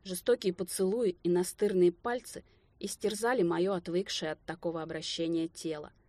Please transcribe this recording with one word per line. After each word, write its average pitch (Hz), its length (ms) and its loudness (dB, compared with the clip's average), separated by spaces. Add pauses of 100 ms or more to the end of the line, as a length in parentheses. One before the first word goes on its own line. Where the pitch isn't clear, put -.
жестокие 190 500 0
поцелуи 190 680 0
и 170 80 0
настырные 180 640 4
пальцы - 520 -6 (360)
истерзали 214 640 0
мое 170 300 2
отвыкшее 175 580 -2
от - 140 -10
такого 165 360 -6
обращения 165 680 -2
тело. 156 440 -8 (180)